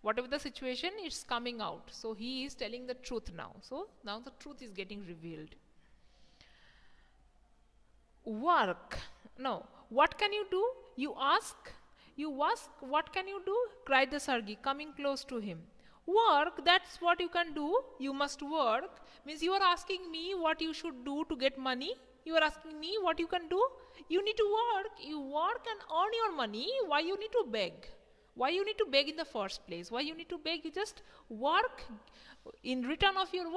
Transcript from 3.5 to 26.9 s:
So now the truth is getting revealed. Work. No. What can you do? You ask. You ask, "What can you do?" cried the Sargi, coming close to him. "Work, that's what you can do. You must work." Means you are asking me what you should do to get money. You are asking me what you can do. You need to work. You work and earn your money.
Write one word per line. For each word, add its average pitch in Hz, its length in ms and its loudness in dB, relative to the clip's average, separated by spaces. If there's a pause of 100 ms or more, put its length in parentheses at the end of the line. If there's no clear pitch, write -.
So 339 280 -10 (160)
now 214 140 -8
the 247 220 -16
truth 285 220 -16
is 220 100 -14
getting 196 340 -10
revealed. 160 480 -12 (2750)
Work. 233 760 2 (400)
No. 254 280 -4 (240)
What 277 280 6
can 415 140 2
you 415 180 0
do? 381 140 4 (320)
You 269 200 -4
ask. - 560 2 (440)
You 285 340 -2
ask, - 180 -2 (280)
"What 311 160 0
can 381 160 -4
you 392 180 -6
do?" 392 100 2 (280)
cried 269 260 4
the 285 160 -4
Sargi, 220 340 -2
coming 285 400 -4
close 277 320 -2
to 247 60 -4
him. 180 240 -8 (560)
"Work, 330 460 6
that's 359 360 4
what 349 200 4
you 349 80 -2
can 339 260 0
do. 294 140 -4 (320)
You 269 120 -2 (120)
must 277 180 -6
work." 285 580 0 (240)
Means 302 240 -6
you 370 40 2
are 392 180 4
asking 359 400 -2
me 330 240 -4
what 320 260 2
you 320 120 -2 (100)
should 262 220 -8
do 285 260 -2
to 311 60 -2 (100)
get 269 100 2 (140)
money. 277 240 -4 (300)
You 330 140 2
are 311 60 8
asking 302 360 -4
me 330 120 -6 (100)
what 330 180 2
you 339 120 0
can 339 160 -2
do. 370 160 4 (480)
You 370 160 4
need 440 100 0
to 427 140 6
work. 440 560 0
You 302 100 -6 (160)
work 392 380 0
and 415 80 -8 (180)
earn 427 180 4
your 453 220 2
money. 226 300 -2 (240)